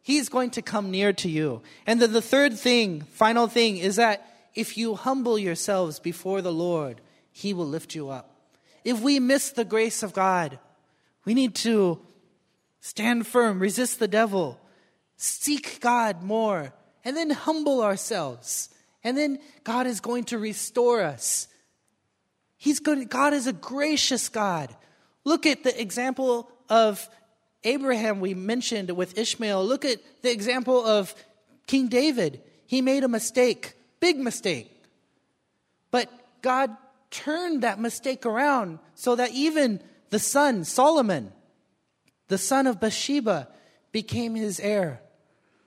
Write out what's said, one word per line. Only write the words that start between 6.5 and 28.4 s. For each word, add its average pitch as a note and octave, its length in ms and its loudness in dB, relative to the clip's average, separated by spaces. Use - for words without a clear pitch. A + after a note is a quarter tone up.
Lord, D#3+ 480 -2
he G3+ 240 -6
will F3 120 -4
lift D#3+ 280 -8
you D3 140 -10
up. C3 280 -14
If A#3 160 -2
we C#4 200 2
miss C4 300 2
the A#3 140 -2
grace A3 380 -2
of G3 100 -6
God, F3+ 460 0
we G#3+ 100 0
need B3 220 2
to G3+ 440 2
stand A3+ 460 -2
firm, A3 340 2
resist G#3+ 380 0
the G#3+ 100 0
devil, G3 520 0
seek - 640 -4
God A3+ 420 2
more, G3+ 500 -2
and C4+ 120 -6
then D#4+ 140 -2
humble D4 520 0
ourselves. F#3+ 840 -4
And B3 120 -2
then C#4 220 0
God B3 220 -2
is A#3 140 -4
going A#3+ 240 -4
to A#3+ 140 -6
restore A3 640 0
us. - 460 -4
He's C#4+ 240 0
going, C#4+ 260 0
God C4+ 280 2
is B3+ 120 0
a C4 60 -2
gracious C4+ 760 -2
God. E3+ 460 -4
Look D#4+ 220 2
at C#4+ 180 0
the B3+ 160 0
example B3 680 -2
of G#3+ 400 4
Abraham A3+ 560 0
we F#3+ 140 -2
mentioned G3+ 560 -4